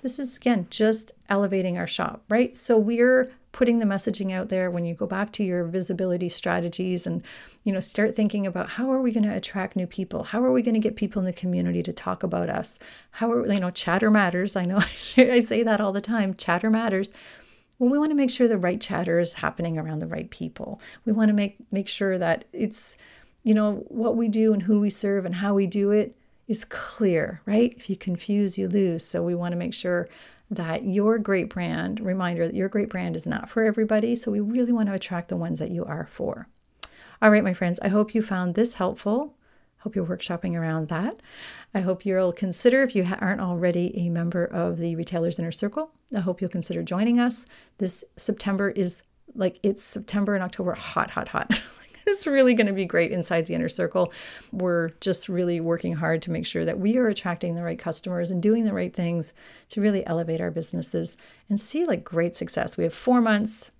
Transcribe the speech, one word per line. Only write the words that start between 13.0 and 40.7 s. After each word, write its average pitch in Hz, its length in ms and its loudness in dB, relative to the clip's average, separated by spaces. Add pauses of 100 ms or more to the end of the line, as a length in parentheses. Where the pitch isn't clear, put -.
How 233 200 -2
are, 240 200 0
you 202 80 2
know, 180 120 -2
chatter 190 380 0
matters. 190 460 2
I 180 100 0
know 190 120 2
<laughs> - 400 0
I 247 240 8
say 226 220 0
that 214 180 2
all 202 100 0
the 196 80 -2
time, 202 360 0
chatter 180 340 0
matters. 208 400 2 (680)
Well, 247 120 4
we 285 100 4
wanna 302 160 2
make 277 140 4
sure 247 180 4
the 220 100 4
right 180 220 0
chatter 170 400 0
is 170 140 0
happening 165 440 -4
around 156 220 -4
the 165 80 -6
right 165 220 -8
people. - 500 -10 (260)
We 220 60 0
wanna 214 220 4
make, 202 240 0 (140)
make 196 180 -2
sure 190 300 0
that 165 340 0
it's, - 420 -4 (480)
you 214 100 6
know, 208 360 2
what 233 260 0
we 226 140 2
do 220 240 4
and 196 100 0
who 208 160 4
we 208 100 2
serve 196 360 0
and 180 100 -4
how 202 200 0
we 196 120 4
do 202 240 0
it 208 240 2 (320)
is - 160 -2
clear, - 840 -2
right? 233 300 2
If - 140 -16
you 190 80 -2
confuse, 196 600 -2
you 190 120 -2
lose. 180 340 2
So 170 200 -2
we 175 120 0
wanna 175 220 -4
make 175 160 -4
sure 175 340 -2 (440)
that 165 320 -4
your 208 340 2
great 196 320 0
brand, 180 520 -4
reminder 180 440 0
that 160 100 -4
your 190 120 0
great 208 220 0
brand 175 260 -4
is 160 100 -8
not - 240 -4
for 220 140 2
everybody. 220 540 2
So 233 140 -4
we 208 100 0
really 240 320 2
wanna 214 200 2
attract 180 360 -6
the 180 80 -2
ones 165 220 -4
that - 120 -4
you 170 140 -4
are 156 260 -8
for. - 380 -6 (720)
All 214 100 8
right, 208 120 6
my 185 100 0
friends, 175 280 -2
I - 60 -2
hope 208 260 2
you 220 80 2
found 185 320 -2
this 233 200 2
helpful. 220 640 -2 (400)
Hope - 180 -10
you're 185 100 0
workshopping 175 540 -4
around 160 300 -2